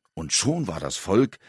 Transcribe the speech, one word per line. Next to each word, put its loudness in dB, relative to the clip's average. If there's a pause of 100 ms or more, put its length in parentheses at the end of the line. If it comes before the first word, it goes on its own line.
(140)
Und -8
schon 0
war -6
das -6
Volk, 2